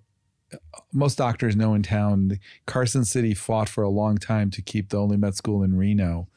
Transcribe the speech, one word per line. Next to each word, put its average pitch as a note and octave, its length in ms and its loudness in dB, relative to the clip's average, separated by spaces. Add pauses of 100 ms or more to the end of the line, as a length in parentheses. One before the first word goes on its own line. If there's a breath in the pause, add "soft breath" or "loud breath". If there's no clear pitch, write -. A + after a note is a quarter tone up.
(920)
most C#3+ 260 0
doctors A#2 360 0
know A2 200 2
in G#2 80 2
town, G#2 460 2
the G2 100 -2 (280 loud breath)
Carson B2+ 380 0
City A2+ 300 0
fought G#2+ 340 -2
for - 160 -2
a G2+ 40 0
long G#2 300 2
time G#2 340 0
to G2 100 -10
keep G2+ 260 -6
the - 80 -2
only G2+ 200 2
med G2+ 200 0
school G2+ 260 -2
in F#2+ 140 2
Reno. F#2 600 0